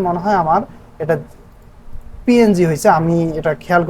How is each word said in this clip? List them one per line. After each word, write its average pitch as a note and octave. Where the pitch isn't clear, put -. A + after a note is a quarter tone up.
মনে F3
হয় G#3
আমার E3
এটা D#3+
পিএনজি A3
হয়েছে, D#3+
আমি E3
এটা D#3+
খেয়াল F3